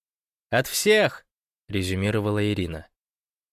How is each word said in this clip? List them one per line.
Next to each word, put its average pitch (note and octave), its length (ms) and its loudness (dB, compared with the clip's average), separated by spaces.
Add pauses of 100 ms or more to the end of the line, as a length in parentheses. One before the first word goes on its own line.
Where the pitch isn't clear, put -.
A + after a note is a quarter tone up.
(500)
«От B2 160 2
всех!» - 600 2 (420)
резюмировала G2+ 840 -2
Ирина. E2+ 340 -6 (680)